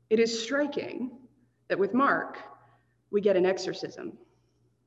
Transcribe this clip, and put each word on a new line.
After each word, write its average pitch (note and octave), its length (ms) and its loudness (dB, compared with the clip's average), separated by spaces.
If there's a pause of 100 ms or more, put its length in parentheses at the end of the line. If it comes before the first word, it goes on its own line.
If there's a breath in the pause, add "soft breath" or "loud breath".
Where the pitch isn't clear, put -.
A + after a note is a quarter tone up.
(100)
It A3 100 4
is A3+ 220 0
striking C#4 760 -4 (500)
that F3 100 0
with G3 160 0
Mark, B3 440 2 (720)
we G#3 100 2
get G3 160 4
an F3+ 100 4
exorcism. - 720 -4 (680)